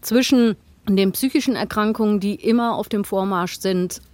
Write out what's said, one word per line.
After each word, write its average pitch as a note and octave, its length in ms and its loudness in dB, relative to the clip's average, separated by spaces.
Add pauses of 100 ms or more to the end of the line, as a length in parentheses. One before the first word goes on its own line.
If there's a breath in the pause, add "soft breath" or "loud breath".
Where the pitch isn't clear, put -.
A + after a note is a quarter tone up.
zwischen A#3+ 540 2 (320)
den F#3+ 220 2
psychischen C4 460 0
Erkrankungen, G#3+ 640 0
die G3+ 160 -2
immer A#3 400 0
auf G#3 120 -6
dem G#3 140 -2
Vormarsch F#3+ 560 -2
sind, F#3 420 -2 (120)